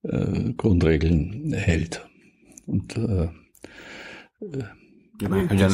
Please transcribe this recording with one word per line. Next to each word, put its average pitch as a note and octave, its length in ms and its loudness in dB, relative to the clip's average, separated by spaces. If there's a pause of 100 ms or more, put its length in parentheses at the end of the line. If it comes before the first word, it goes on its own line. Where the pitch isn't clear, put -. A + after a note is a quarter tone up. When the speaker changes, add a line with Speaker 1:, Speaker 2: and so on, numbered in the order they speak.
Speaker 1:
äh, - 500 -2
Grundregeln E2+ 1000 2
hält. - 540 -2 (580)
Und, G2+ 320 -4
äh, G2+ 300 0 (1120)
Speaker 2:
Ja, C3+ 280 -8 (540)
er G2 260 2
kann G2+ 100 4
ja, F#2+ 160 6